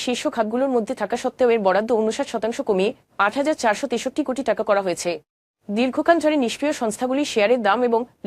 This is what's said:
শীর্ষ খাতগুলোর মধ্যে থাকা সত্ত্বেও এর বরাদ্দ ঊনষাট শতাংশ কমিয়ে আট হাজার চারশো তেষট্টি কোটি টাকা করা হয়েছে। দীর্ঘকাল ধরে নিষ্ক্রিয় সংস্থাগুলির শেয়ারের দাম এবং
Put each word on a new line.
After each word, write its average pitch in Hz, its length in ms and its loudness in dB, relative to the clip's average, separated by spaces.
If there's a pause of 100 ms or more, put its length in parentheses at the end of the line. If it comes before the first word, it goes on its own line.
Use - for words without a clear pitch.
শীর্ষ 247 180 -2 (120)
খাতগুলোর 240 400 0
মধ্যে 233 260 -2
থাকা 214 220 -2
সত্ত্বেও 247 300 2
এর 226 120 2
বরাদ্দ 196 240 4 (100)
ঊনষাট 220 340 -2
শতাংশ 220 240 -4 (100)
কমিয়ে 196 240 2 (340)
আট 208 140 0
হাজার 302 220 0
চারশো 226 300 0
তেষট্টি 247 360 -2
কোটি 254 220 -4
টাকা 214 200 -2
করা 202 160 4
হয়েছে। 175 260 -2 (580)
দীর্ঘকাল 262 540 2
ধরে 311 200 2
নিষ্ক্রিয় 277 380 -2
সংস্থাগুলির 254 520 -2
শেয়ারের 226 340 2
দাম 208 120 2 (100)
এবং 226 100 2 (280)